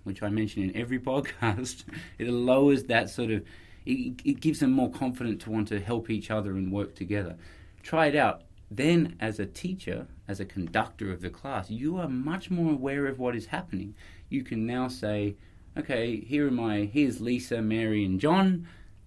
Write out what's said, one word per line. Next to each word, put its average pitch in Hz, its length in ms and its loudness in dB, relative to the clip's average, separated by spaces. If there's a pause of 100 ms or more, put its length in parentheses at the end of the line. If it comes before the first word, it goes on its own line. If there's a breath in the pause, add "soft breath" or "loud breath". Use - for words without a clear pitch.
which 98 180 -6
I 107 60 0
mention 107 340 0
in 95 120 -2
every 120 240 -2
<laughs> 127 120 -4
podcast. 123 720 -2 (340 loud breath)
It 120 120 -2
lowers 127 560 6
that 113 240 4
sort 120 220 -2
of, 104 120 0 (420 loud breath)
it, 127 380 -2
it 143 160 2
gives 156 220 2
them 131 100 6
more 131 180 4
confidence 120 540 -4
to 113 80 -6
want 107 160 0
to 101 140 -2
help 113 280 -4
each 110 220 -2
other 104 200 0
and 95 200 -2
work 98 240 -4
together. 92 400 -4 (480 loud breath)
Try 160 240 4
it 143 80 2
out. 127 280 2 (260)
Then 151 520 4
as 110 180 -4
a 98 60 0
teacher, 175 640 -8 (200)
as 98 140 -6
a 92 40 -4
conductor 98 640 -2
of 87 120 -6
the 92 80 -6
class, 104 400 -8
you 131 280 -4
are 165 120 -4
much 151 420 -4
more 170 220 2
aware 139 320 0
of 131 120 -2
what 123 160 0
is 107 120 -4
happening. 101 500 -6 (320 loud breath)
You 131 160 -4
can 110 240 -4
now 127 220 -2
say, 104 480 -2 (400 soft breath)
"Okay, 120 420 -2
here 143 300 0
are - 20 2
my, 113 300 2
here's 120 400 2
Lisa, 120 400 -2
Mary, 107 420 2
and 95 160 2
John. 175 480 4 (400 loud breath)